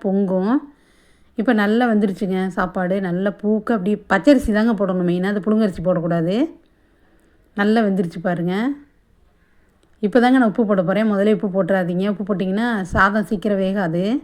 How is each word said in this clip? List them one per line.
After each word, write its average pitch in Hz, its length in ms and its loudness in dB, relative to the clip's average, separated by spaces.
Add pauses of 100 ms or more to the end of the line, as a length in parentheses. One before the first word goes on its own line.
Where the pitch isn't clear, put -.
பொங்கும். 196 720 0 (640)
இப்ப 233 180 0
நல்லா 220 380 2
வெந்துருச்சுங்க 190 560 0
சாப்பாடு. 185 540 -2
நல்லா 190 300 -2 (120)
பூக்க 214 340 0
அப்படியே 196 360 -2
பச்சரிசி 240 400 4
தாங்க 220 200 2
போடணும் 185 380 0
மெயினாக. 180 220 0
அது 208 80 -4
புழுங்கரிசி 214 460 0
போடக்கூடாது. 170 500 0 (1160)
நல்லா 214 260 2
வெந்துருச்சு 190 420 -2
பாருங்க. 180 480 -2 (1300)
இப்ப 214 220 2
தாங்க 247 180 6
நான் 240 100 4
உப்பு 214 180 0
போட 196 160 2
போறேன். 202 300 0
முதல்ல 202 260 2
உப்பு 190 260 -2
போட்டுறாதீங்க. 180 440 0
உப்பு 208 260 -4
போட்டிங்கன்னா 196 480 -2
சாதம் 202 420 2
சீக்கிரம் 202 340 -2
வேகாது. 190 460 0 (200)